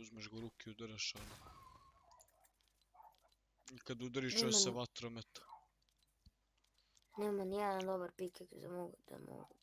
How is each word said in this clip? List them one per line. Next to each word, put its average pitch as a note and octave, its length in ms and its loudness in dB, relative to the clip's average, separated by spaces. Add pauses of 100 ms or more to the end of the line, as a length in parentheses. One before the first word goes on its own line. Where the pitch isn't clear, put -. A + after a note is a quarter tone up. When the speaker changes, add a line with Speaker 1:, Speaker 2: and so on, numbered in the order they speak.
Speaker 1:
uzmeš A2 280 -10
ga A2+ 80 -8
u A2+ 40 -4
ruke A2+ 280 -8
i - 20 -8
udaraš, A2 440 -2
ono. - 200 -10 (2250)
I B2+ 80 -12
kad A#2+ 220 -4
udariš, B2+ 320 2
čuje A3 100 8
Speaker 2:
Nema - 80 6
Speaker 1:
se - 180 8
Speaker 2:
ni- A#2+ 60 0
Speaker 1:
vatromet. A#2+ 640 -4 (1800)
Speaker 2:
Nema G3+ 280 2
nijedan G3 400 4
dobar F#3 320 0
pickaxe F3+ 440 -6
da - 80 -6
mogu, F3+ 280 -4 (100)
da - 120 -12
mogu - 440 -12